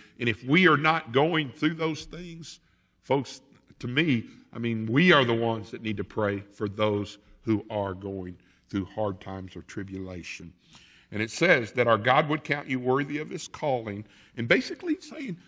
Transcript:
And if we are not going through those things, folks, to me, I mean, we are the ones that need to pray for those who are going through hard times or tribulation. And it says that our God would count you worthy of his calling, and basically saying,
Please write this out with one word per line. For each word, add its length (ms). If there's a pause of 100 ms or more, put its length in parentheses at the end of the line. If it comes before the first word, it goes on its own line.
(200)
And 100
if 140
we 240
are 100
not 340
going 400
through 240
those 300
things, 540 (440)
folks, 380 (380)
to 80
me, 420 (220)
I 80
mean, 260
we 260
are 140
the 80
ones 380
that 100
need 160
to 60
pray 360
for 280
those 500 (260)
who 260
are 240
going 440 (320)
through 160
hard 340
times 360
or 80
tribulation. 920 (580)
And 100
it 100
says 400
that 160
our 100
God 320
would 140
count 240
you 120
worthy 380
of 120
his 180
calling, 580 (320)
and 100
basically 540
saying, 360 (100)